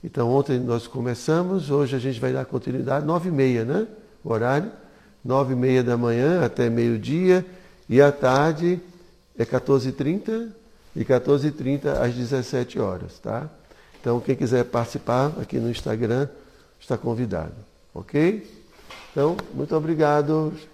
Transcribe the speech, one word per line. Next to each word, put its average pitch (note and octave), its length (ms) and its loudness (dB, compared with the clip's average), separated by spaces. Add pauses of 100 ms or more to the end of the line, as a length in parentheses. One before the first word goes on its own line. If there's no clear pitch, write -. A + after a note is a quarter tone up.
Então, A#2+ 260 -2
ontem C3 300 2
nós A#2+ 260 -2
começamos, D#3 840 -2
hoje C#3 260 0
a - 20 -2
gente B2 220 -4
vai C3 120 -2
dar C3 120 -2
continuidade, C3 600 -4
nove E3+ 260 0
e - 20 -2
meia, C3 320 2
né? E3+ 220 -2 (360)
O A2 100 -4
horário, C3 380 0 (540)
nove C3 300 2
e - 20 -2
meia B2+ 260 4
da A#2+ 140 2
manhã B2 480 2
até A#2+ 260 0
meio-dia, A#2+ 760 2 (440)
e B2 120 6
à C#3+ 120 10
tarde D3+ 680 2 (560)
é - 80 0
quatorze C3 440 2
e B2+ 40 -4
trinta G#3 560 -4 (460)
e A2+ 100 -4
quatorze C#3+ 440 4
e - 20 0
trinta C#3 520 -2
às A#2+ 120 0
dezessete B2 640 -4
horas, F#2 400 -6
tá? A#2 300 -8 (520)
Então, A#2+ 200 0
quem C3 160 -2
quiser B2 280 2
participar A#2+ 760 -2
aqui - 180 -6
no A#2 120 -2
Instagram, A#2+ 580 -2 (520)
está - 160 -4
convidado, G#2+ 580 -4 (400)
ok? E3 540 -2 (640)
Então, D#3 260 0 (180)
muito C#3+ 220 -4
obrigado. D#3 760 2 (220)